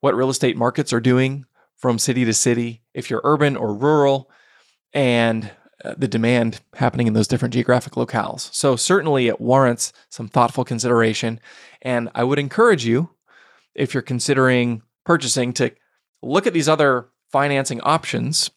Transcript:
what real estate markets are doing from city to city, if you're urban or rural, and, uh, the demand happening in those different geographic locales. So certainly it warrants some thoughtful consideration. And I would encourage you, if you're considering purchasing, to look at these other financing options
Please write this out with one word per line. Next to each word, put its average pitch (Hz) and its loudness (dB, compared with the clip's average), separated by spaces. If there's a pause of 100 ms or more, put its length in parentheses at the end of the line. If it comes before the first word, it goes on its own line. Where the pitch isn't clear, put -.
what 139 2
real 127 0
estate 131 0
markets 120 -2
are 117 2
doing 131 2 (320)
from 120 0
city 123 0
to 110 0
city, 117 0 (120)
if - -10
you're 123 -4
urban 143 2
or 107 -4
rural, 139 2 (640)
and, 117 0 (320)
uh, - -10
the 131 -2
demand 117 0 (140)
happening 123 0
in 110 0
those 110 2
different 123 -2
geographic 120 0
locales. - -6
So 135 0
certainly 147 0
it - -2
warrants 123 2 (160)
some - -12
thoughtful 120 0
consideration. 117 0 (420)
And 120 -4
I 120 0
would 143 0
encourage 151 2
you, 123 0 (600)
if - -4
you're 131 -4
considering 127 0 (240)
purchasing, 131 0
to 123 -2 (500)
look 175 0
at 220 -2
these 156 0
other 139 2 (240)
financing 139 -2
options - -2